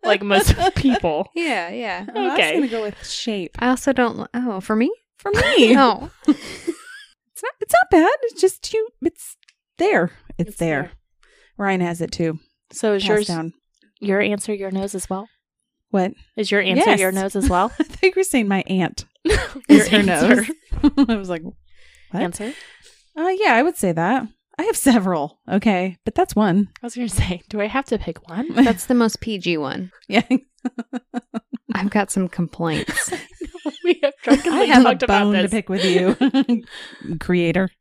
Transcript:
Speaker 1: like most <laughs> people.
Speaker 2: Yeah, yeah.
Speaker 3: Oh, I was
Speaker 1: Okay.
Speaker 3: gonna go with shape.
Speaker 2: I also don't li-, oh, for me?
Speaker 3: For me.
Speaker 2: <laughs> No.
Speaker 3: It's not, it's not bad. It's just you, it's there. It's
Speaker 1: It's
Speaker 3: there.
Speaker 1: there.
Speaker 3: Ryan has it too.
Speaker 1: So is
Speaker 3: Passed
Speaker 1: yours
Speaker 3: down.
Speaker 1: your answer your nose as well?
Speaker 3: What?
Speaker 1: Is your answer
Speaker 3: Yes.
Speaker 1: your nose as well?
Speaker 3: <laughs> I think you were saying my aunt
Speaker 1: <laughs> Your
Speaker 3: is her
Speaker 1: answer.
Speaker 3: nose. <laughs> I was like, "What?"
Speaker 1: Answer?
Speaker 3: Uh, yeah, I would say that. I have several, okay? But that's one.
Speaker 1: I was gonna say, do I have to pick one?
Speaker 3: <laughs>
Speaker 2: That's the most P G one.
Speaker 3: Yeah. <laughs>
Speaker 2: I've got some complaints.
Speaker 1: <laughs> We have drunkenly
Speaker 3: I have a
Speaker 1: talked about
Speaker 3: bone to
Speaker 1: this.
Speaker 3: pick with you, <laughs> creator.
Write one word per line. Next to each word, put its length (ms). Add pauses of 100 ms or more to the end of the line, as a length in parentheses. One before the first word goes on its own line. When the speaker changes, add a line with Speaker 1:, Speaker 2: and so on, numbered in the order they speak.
Speaker 1:
like 180
most 320 (100)
<laughs> 100
people. 600
Speaker 2:
Yeah, 340
yeah. 360 (100)
Speaker 3:
Oh, 60
I 20
was 100
Speaker 1:
Okay. 200
Speaker 3:
gonna 160
go 140
with 220
shape. 540
Speaker 2:
I 80
also 240
don't 280
li-, 140
oh, 280
for 140
me? 140 (280)
Speaker 3:
For 140
me. 420
Speaker 2:
<laughs> 20
No. 340 (180)
Speaker 3:
It's 1160
not, 160
it's 140
not 180
bad. 220 (100)
It's 160
just 340
you, 140 (140)
it's 340 (420)
there. 340 (260)
It's 140
Speaker 1:
It's 80
Speaker 3:
there. 240
Speaker 1:
there. 80 (680)
Speaker 3:
Ryan 240
has 180
it 140
too. 260 (320)
Speaker 1:
So 220
is 100
Speaker 3:
Passed 60
Speaker 1:
yours 180
Speaker 3:
down. 260 (460)
Speaker 1:
your 220
answer 320
your 180
nose 240
as 140
well? 180 (640)
Speaker 3:
What? 240 (240)
Speaker 1:
Is 140
your 100
answer 300
Speaker 3:
Yes. 100
Speaker 1:
your 100
nose 240
as 140
well? 260
Speaker 3:
<laughs> 40
I 40
think 320
you 60
were 20
saying 240
my 200
aunt 360 (120)
Speaker 1:
<laughs> 100
Your 120 (300)
Speaker 3:
is 220
her 80
Speaker 1:
answer. 500 (360)
Speaker 3:
nose. 120 (100)
<laughs> 40
I 60
was 140
like, 140
"What?" 800
Speaker 1:
Answer? 300 (640)
Speaker 3:
Uh, 120
yeah, 260
I 80
would 120
say 180
that. 340 (320)
I 40
have 140
several, 640 (120)
okay? 520
But 120
that's 200
one. 340 (120)
Speaker 1:
I 60
was 80
gonna 140
say, 380
do 140
I 60
have 180
to 140
pick 280
one? 260
Speaker 3:
<laughs> 20
Speaker 2:
That's 320
the 80
most 260
P 160
G 200
one. 340 (160)
Speaker 3:
Yeah. 200 (720)
<laughs> 760
Speaker 2:
I've 160
got 200
some 160
complaints. 880
Speaker 1:
<laughs> 60 (600)
We 200
have 180
drunkenly 380
Speaker 3:
I 60
have 160
a 20
Speaker 1:
talked 200
about 220
Speaker 3:
bone 100
to 80
Speaker 1:
this. 80
Speaker 3:
pick 180
with 160
you, 800 (220)
<laughs> 340
creator. 480 (120)